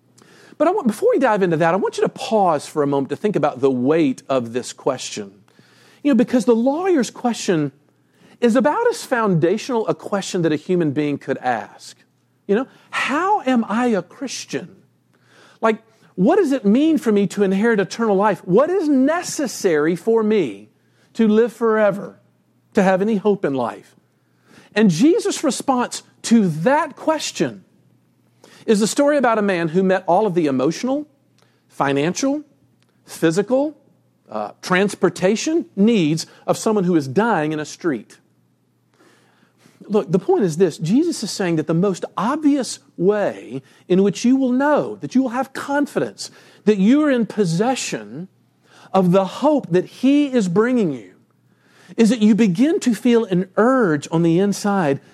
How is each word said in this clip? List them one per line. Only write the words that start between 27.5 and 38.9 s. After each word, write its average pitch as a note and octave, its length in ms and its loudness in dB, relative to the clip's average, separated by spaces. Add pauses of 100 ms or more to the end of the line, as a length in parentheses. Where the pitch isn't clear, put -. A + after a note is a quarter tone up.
is G#3+ 120 2
the A3 60 0
story C#4+ 300 2
about A#3+ 220 2
a G#3+ 40 -2
man F3 260 -2
who F3+ 140 0
met F#3 240 0
all F#3+ 200 2
of F3+ 80 -4
the E3 120 0
emotional, E3 600 -2 (600)
financial, F3 760 -2 (640)
physical, A#3 680 -2 (540)
uh, G#2+ 320 -10
transportation G3+ 1040 0 (100)
needs F#3+ 520 2 (200)
of F3 120 0
someone G#3+ 260 0
who F3+ 100 0
is C#3+ 140 0
dying D#3+ 440 0
in D3+ 60 -6
a D3+ 60 -8
street. - 540 -8 (1700)